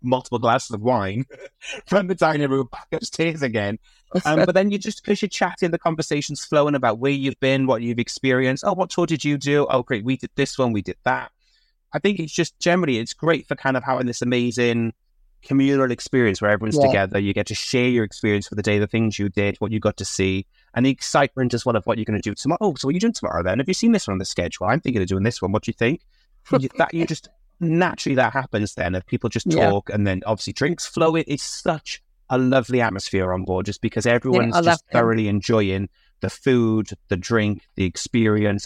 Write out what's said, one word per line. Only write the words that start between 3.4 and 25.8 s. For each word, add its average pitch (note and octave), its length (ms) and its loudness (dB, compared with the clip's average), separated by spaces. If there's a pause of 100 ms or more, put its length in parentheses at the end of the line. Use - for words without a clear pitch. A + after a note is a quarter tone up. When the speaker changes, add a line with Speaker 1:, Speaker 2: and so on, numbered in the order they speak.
Speaker 1:
again? A2 360 -2 (480)
Um, D3+ 140 4
Speaker 2:
<laughs> F#3 60 6
Speaker 1:
but F3+ 80 0
then F#3+ 180 4
you G3+ 60 -2
just, G#3+ 280 -8
'cause G#3 160 0
you're G3+ 80 -2
chatting, F3+ 420 -2
the E3 80 -2
conversation's D#3 640 -4
flowing D3 320 2
about A#2 240 0
where C#3 140 2
you've C3+ 260 -2
been, C3+ 280 2
what A#2 140 2
you've A#2 180 -2
experienced. C3 680 0
"Oh, G3 60 2
what F3+ 160 -2
tour F3 160 0
did D#3+ 180 -2
you D3 140 0
do? C#3+ 320 2
Oh, C3 140 2
great, G#2+ 200 -4
we C3 140 0
did - 180 -12
this C#3 220 -2
one, B2 160 2
we G2+ 80 0
did - 240 -8
that." B2+ 260 -2 (640)
I - 60 -4
think G3+ 200 0
it's D#3+ 140 -8
just - 260 -2
generally, E3+ 400 2
it's A#2+ 140 -8
great D3+ 340 0
for C#3 80 -4
kind C3 220 -2
of B2 80 -2
having B2+ 220 -2
this A#2+ 140 -6
amazing A#2+ 720 0 (500)
communal C3+ 500 2
experience A#2 500 2
where G#2 80 2
everyone's G#2+ 280 0
Speaker 2:
Yeah. C#3 100 6
Speaker 1:
together. G2 320 2
You G2+ 120 0
get G2+ 160 -2
to G#2 80 -6
share B2 320 0
your A#2+ 160 2
experience G#2 440 0
for - 80 -12
the G2+ 80 -4
day, G#2 160 2
the G#2 80 0
things A2+ 320 0
you G2+ 100 0
did, G2+ 280 -2
what G#2+ 140 -4
you G#2+ 80 -2
got G#2 180 0
to G2+ 80 -8
see, F#2+ 420 -2 (260)
and A#2+ 120 0
the C3+ 40 4
excitement C3 640 0
as A#2 120 -4
well A#2 100 0
of G#2 100 -2
what A2 140 0
you're A2 60 -4
gonna G#2+ 140 -2
do G#2 140 -4
tomorrow. D#3 280 -2
"Oh, G3 140 0
so - 120 -6
what C#3+ 40 0
are - 40 0
you F#3 40 -2
doing A3+ 140 2
tomorrow E2+ 300 -4
then? F#2 160 0
Have B2+ 80 -2
you F#3 80 -2
seen A3+ 160 2
this G#3 160 0
one G2+ 60 -2
on F#2 40 -2
the F#2 80 -6
schedule? F2 400 -6
I'm B2 140 2
thinking A#2 240 -2
of F2 40 -2
doing F#2+ 160 0
this A#2 200 -2
one. F#2+ 80 -2
What G#2 120 -2
do - 60 -4
you A2 40 -6
think?" B2 280 0 (500)